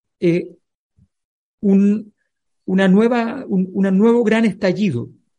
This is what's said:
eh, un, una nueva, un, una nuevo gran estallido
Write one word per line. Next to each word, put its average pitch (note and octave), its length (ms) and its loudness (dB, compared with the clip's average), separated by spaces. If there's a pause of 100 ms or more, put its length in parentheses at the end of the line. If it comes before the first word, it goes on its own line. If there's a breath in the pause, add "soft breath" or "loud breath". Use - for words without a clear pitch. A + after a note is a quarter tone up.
(200)
eh, E3+ 300 -2 (1120)
un, G3+ 520 0 (520)
una F#3+ 220 0
nueva, A#3 600 0
un, F#3 260 -2
una G3 180 -2
nuevo A#3 320 2
gran A3 220 0
estallido F3+ 640 -4 (300)